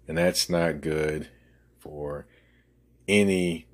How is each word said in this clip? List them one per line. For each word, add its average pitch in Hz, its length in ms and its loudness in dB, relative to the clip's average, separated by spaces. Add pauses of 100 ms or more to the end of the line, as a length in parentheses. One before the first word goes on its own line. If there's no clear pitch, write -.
and 78 100 -6
that's 90 320 0
not 85 320 0
good 78 460 -2 (500)
for 73 480 -12 (800)
any 92 680 2